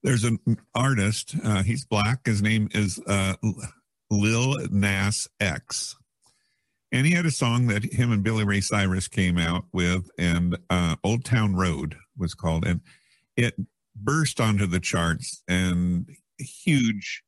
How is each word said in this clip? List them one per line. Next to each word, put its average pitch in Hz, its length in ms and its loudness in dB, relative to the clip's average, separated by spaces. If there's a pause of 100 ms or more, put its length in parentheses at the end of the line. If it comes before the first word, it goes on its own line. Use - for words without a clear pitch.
there's 123 220 2
an 117 140 2 (360)
artist, 110 680 0
uh, 101 200 0
he's 110 240 -2
black. 107 400 0
His 104 160 0
name 107 300 2
is, 104 340 -2
uh, 95 360 0
L-, 107 120 -2 (560)
Lil 113 460 2 (140)
Nas 98 580 0 (120)
X. - 560 -6 (960)
And 131 140 2
he 170 80 4
had 175 120 0
a 156 60 2
song 123 360 2
that 104 160 0 (100)
him 120 180 2
and 104 100 2
Billy 110 220 0
Ray 101 160 2
Cyrus 95 480 0
came 90 300 2
out 85 340 0
with, 90 460 0
and, 87 400 0 (120)
uh, 87 320 0
"Old 117 220 0
Town 110 320 2
Road" 80 400 -2 (200)
was 85 180 -4
called, 82 320 0
and 87 140 0 (560)
it 120 180 0 (420)
burst 139 440 0
onto 104 260 2
the 87 140 0
charts - 680 -2
and 90 580 0 (320)
huge 117 880 -2